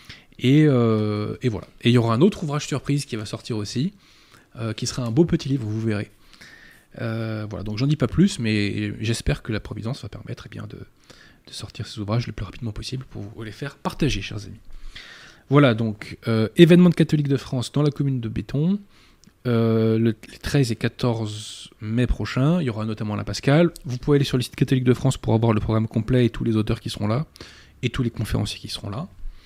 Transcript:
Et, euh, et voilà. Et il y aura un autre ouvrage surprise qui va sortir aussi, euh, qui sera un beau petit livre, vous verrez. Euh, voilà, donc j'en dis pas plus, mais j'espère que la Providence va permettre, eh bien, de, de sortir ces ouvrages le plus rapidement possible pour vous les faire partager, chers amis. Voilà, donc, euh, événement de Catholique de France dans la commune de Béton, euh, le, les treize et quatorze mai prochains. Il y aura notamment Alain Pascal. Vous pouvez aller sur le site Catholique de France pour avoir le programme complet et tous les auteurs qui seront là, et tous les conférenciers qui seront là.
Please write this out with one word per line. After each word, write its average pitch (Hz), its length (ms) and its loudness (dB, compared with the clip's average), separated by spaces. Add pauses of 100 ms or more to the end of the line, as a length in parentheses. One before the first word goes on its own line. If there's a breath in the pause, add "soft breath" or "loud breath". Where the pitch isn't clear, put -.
(380 loud breath)
Et, 143 280 6
euh, 107 760 2
et 127 60 0
voilà. 95 200 -4 (140)
Et 117 80 6
il - 20 6
y 123 60 6
aura 113 160 4
un 117 60 0
autre 202 220 4
ouvrage 147 240 -4
surprise 143 380 -2
qui - 120 -8
va 107 80 -8
sortir 110 320 -8
aussi, 113 360 -4 (640 soft breath)
euh, 113 160 -6
qui 123 140 -6
sera 127 180 -6
un 117 60 -4
beau 143 140 4
petit 160 240 0
livre, 135 160 -2
vous 107 160 -4
verrez. 107 300 -2 (880 loud breath)
Euh, 110 480 -6
voilà, 95 160 -10
donc 104 140 -6
j'en 131 80 0
dis 151 100 2
pas 131 120 0
plus, 196 300 2
mais 104 540 -2 (100)
j'espère 117 400 -2
que - 100 -6
la 104 80 -4
Providence 110 420 -10
va 104 60 -12
permettre, - 380 -14
eh - 20 -18
bien, 104 180 -12
de, 104 100 -16
de - 760 -20
sortir - 340 -12
ces - 140 -12
ouvrages 107 260 -2
le 110 60 -10
plus 107 120 -8
rapidement 107 280 -10
possible 127 360 -10
pour 104 140 -12
vous 107 200 -14
les 110 100 -12
faire 143 240 -12
partager, 117 460 -2
chers 104 220 -10
amis. 95 160 -16 (880 loud breath)
Voilà, 139 240 6
donc, 110 520 -6
euh, 110 300 2
événement 175 340 8
de 160 40 0
Catholique 151 340 2
de 139 80 2
France - 360 -6
dans 143 100 0
la 147 80 2
commune 139 300 -2
de 113 80 -6
Béton, 151 520 -2 (640 soft breath)
euh, 113 520 2
le, 113 180 2 (140)
les - 80 -20
treize 135 340 2
et 107 40 -2
quatorze 113 920 -4 (100)
mai 117 260 0
prochains. 139 540 0
Il 156 40 -2
y 123 60 0
aura 107 160 -4
notamment 107 280 -4
Alain 104 100 -4
Pascal. 151 460 2 (140)
Vous 123 140 -6
pouvez 147 180 4
aller 139 80 4
sur - 120 0
le 127 60 2
site - 140 -8
Catholique 127 280 2
de 127 100 6
France - 220 2
pour - 180 0
avoir 113 180 4
le 107 80 2
programme 110 260 0
complet 123 400 2
et 110 40 2
tous - 140 -6
les 113 120 0
auteurs 110 240 0
qui 113 100 -8
seront - 160 -4
là, 120 200 0 (560 loud breath)
et 127 80 -2
tous - 120 -4
les 117 80 0
conférenciers 110 480 -4
qui - 100 -14
seront - 220 -10
là. 135 180 -8 (380 loud breath)